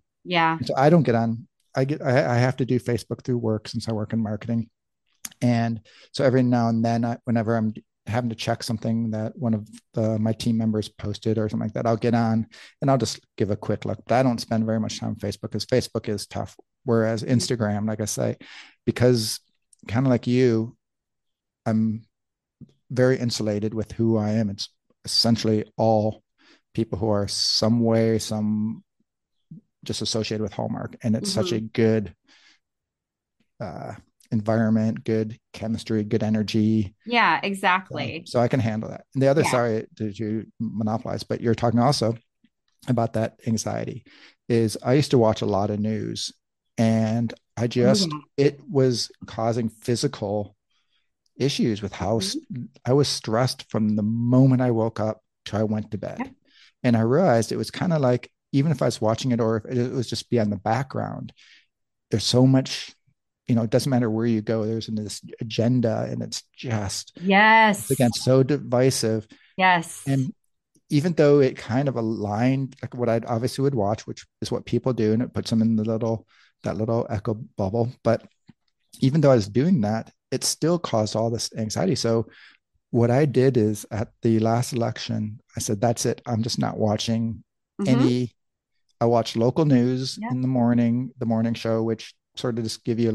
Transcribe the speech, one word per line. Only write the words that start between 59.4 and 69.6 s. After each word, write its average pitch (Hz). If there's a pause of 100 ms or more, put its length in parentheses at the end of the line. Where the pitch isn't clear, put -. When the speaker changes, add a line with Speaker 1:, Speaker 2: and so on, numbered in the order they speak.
Speaker 2:
if 107 (120)
it 120
was 120
just -
be 120
on 107
the 101
background, 110 (800)
there's 107
so 127
much, - (540)
you 123
know, 113
it 113
doesn't 127
matter 123
where 110
you 113
go, 110
there's 113
an, 110
this 107 (200)
agenda 113
and 120
it's 113 (120)
just, 107
Speaker 1:
Yes. 208
Speaker 2:
it's, -
again, 123
so 131
divisive. 123 (300)
Speaker 1:
Yes. 180